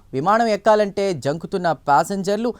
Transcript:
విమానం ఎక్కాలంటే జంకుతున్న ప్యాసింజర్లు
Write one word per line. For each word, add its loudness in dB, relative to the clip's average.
విమానం 2
ఎక్కాలంటే 2
జంకుతున్న -4
ప్యాసింజర్లు 0